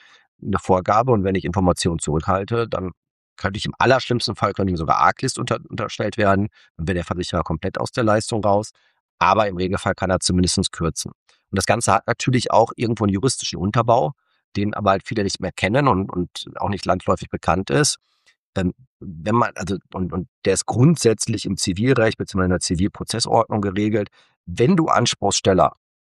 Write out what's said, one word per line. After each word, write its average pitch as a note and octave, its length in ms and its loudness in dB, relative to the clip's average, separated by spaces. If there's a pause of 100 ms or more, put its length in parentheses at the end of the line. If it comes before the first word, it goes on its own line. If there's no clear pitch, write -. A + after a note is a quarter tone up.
(400)
eine F#2+ 200 -4
Vorgabe. G2+ 500 2
Und G#2 140 2
wenn F#2+ 100 0
ich F#2 100 -2
Informationen F2 540 0
zurückhalte, G2 720 -2
dann F#2 240 -6 (440)
könnte G2+ 220 -4
ich - 80 -6
im - 120 -8
allerschlimmsten A#2+ 580 2
Fall, G2+ 160 0
könnte G2 180 0
ich F2+ 40 0
ihm E2 40 -4
sogar B1+ 200 0
Arglist F#2 420 0
unter-, A#2 180 -2 (100)
unterstellt A2 500 -6
werden. G2+ 300 2 (280)
Dann D#2+ 100 -6
wäre F#2 80 0
der F2 100 -2
Versicherer E2+ 380 -4
komplett - 360 -4
aus - 120 -4
der B2+ 140 -2
Leistung G#2+ 400 0
raus. G#2 260 2 (480)
Aber G2+ 300 4
im F#2 80 -6
Regelfall F#2 380 -2
kann F#2 160 -2
er F2+ 100 2
zumindest F2+ 520 0
kürzen. - 380 -6
Und - 460 -12
das F#2+ 80 0
Ganze A2 300 0
hat - 120 0
natürlich B2+ 440 0
auch G#2+ 260 4
irgendwo A2+ 280 -2
einen G2+ 100 2
juristischen G2 440 -2
Unterbau, A#2 540 2 (440)
den G#2 180 -2
aber G#2 160 0
halt G2 160 0
viele G#2+ 180 -2
nicht - 160 -4
mehr F#2 120 -4
kennen B2+ 360 2
und, F#2+ 240 2
und - 320 -6 (120)
auch F#2+ 120 -4
nicht G2 160 -6
landläufig F#2 460 -2
bekannt F2+ 400 -2
ist. C#3+ 260 2 (640)
Ähm, F#2 160 0 (260)
wenn E2+ 340 -6
man, A#2 200 2
also, F#2+ 240 -6 (160)
und, F2 180 -4
und F2 160 -4 (160)
der G2 80 2
ist - 140 -2
grundsätzlich A2+ 800 2
im F#2+ 100 -4
Zivilrecht A2 640 2
beziehungsweise F#2+ 260 -2
in F2+ 60 2
der F2+ 100 2
Zivilprozessordnung G#2+ 1000 0
geregelt. G2+ 460 -2 (360)
Wenn A#2+ 320 2
du E3 120 2
Anspruchssteller G2 840 2 (460)